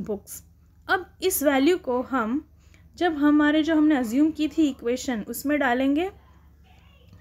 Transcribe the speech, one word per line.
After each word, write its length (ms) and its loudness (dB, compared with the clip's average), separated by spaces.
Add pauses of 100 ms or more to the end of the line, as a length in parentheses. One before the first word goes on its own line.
books। 340 -10 (480)
अब 180 -2 (180)
इस 200 -2
वैल्यू 340 4
को 260 -4
हम 400 -4 (540)
जब 200 0
हमारे 460 4
जो 120 0
हमने 220 4
अज्यूम 340 0
की 160 -4
थी 220 0
इक्वेशन 600 -4
उसमें 300 -4
डालेंगे 500 0 (1120)